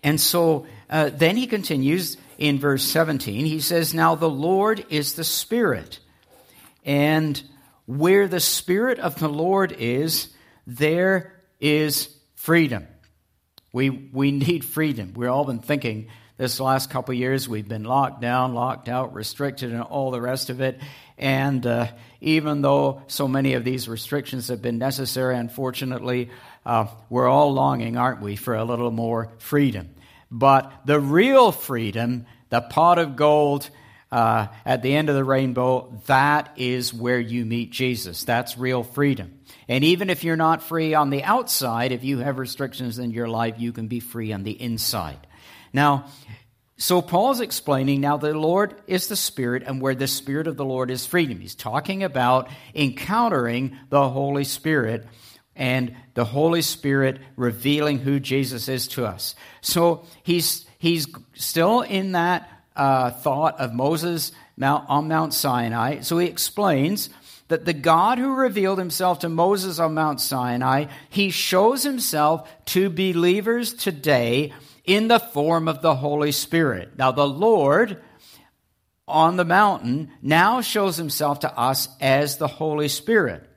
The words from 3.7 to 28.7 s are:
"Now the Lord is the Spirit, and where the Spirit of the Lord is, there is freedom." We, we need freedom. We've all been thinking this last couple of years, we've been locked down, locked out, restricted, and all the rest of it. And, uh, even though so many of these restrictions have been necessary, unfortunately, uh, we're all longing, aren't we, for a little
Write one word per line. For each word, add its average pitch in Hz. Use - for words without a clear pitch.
"Now 165
the 160
Lord 190
is 147
the 160
Spirit, 156
and 147
where 180
the 175
Spirit 214
of 165
the 160
Lord 170
is, 131
there 170
is 151
freedom." 147
We, 131
we 135
need 143
freedom. 117
We've 123
all 139
been 123
thinking 113
this 127
last 135
couple 131
of 123
years, 131
we've 107
been 107
locked 127
down, 123
locked 123
out, 123
restricted, 127
and 117
all 135
the 120
rest 127
of 127
it. 131
And, 135
uh, 120
even 151
though 139
so 139
many 135
of 123
these 123
restrictions 127
have 117
been 120
necessary, 131
unfortunately, 127
uh, 113
we're 123
all 143
longing, 131
aren't 120
we, 101
for 117
a 110
little 120